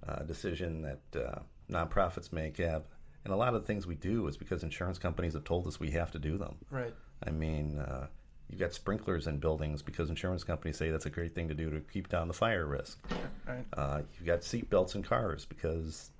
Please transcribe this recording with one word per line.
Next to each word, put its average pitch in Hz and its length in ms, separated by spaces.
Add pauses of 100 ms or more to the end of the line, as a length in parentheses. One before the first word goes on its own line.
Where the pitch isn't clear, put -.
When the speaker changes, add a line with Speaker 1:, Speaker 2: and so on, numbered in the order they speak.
Speaker 1:
uh, 71 180
decision 82 580
that, 67 420
uh, - 140 (320)
nonprofits 87 640
make 78 240
have, 80 240 (420)
and 98 80
a 95 40
lot 120 180
of 107 80
the - 40
things 101 200
we 87 80
do 95 320
is 71 100
because - 260
insurance 87 360
companies 85 340
have 78 120
told 87 220
us 78 140
we 78 120
have 82 180
to 82 80
do 76 180
them. - 200 (140)
Speaker 2:
Right. 123 220 (340)
Speaker 1:
I - 40
mean, 78 480
uh, 67 300 (420)
you've 92 100
got 85 140
sprinklers 95 520
in 76 120
buildings 76 420
because 80 300
insurance 90 340
companies 78 320
say 80 140
that's 80 160
a 73 40
great 85 240
thing 85 140
to 78 60
do 80 160
to 76 100
keep - 300
down 85 180
the 82 60
fire 104 320
risk. 71 320 (500)
Speaker 2:
Right. 127 240
Speaker 1:
Uh, 71 300 (160)
you've 85 80
got 85 180
seat - 240
belts 90 280
in 98 60
cars 110 440
because 80 720